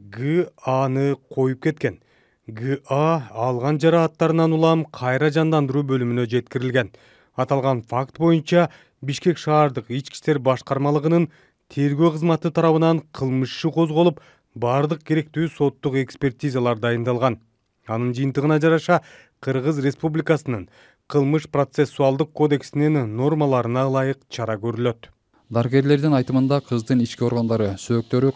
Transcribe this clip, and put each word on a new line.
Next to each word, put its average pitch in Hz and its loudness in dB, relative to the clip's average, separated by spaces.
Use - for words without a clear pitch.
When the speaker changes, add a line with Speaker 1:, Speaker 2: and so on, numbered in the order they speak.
Speaker 1:
Г 143 -2
А-ны 135 0
коюп 131 -2
кеткен. 151 -2
Г 127 -6
А 147 0
алган 123 -2
жарааттарынан 160 2
улам 160 2
кайра 131 -2
жандандыруу 147 0
бөлүмүнө 123 0
жеткирилген. 123 -2
Аталган 131 0
факт 127 -6
боюнча 165 2
Бишкек 143 -2
шаардык 151 0
ички 135 -8
иштер 151 0
башкармалыгынын 143 0
тергөө 143 2
кызматы 160 0
тарабынан 165 2
кылмыш 131 -2
иши - -4
козголуп, 165 2
бардык 139 -2
керектүү 156 -2
соттук 139 -2
экспертизалар 123 -2
дайындалган. 120 -2
Анын 120 -4
жыйынтыгына 139 0
жараша 160 2
Кыргыз 135 -2
Республикасынын 147 -2
Кылмыш 147 0
процессуалдык 143 0
кодексинин 143 0
нормаларына 131 0
ылайык 135 -2
чара 110 -6
көрүлөт. 113 -4
Speaker 2:
Дарыгерлердин 139 2
айтымында, 131 0
кыздын 120 0
ички 117 -4
органдары, 113 0
сөөктөрү 123 0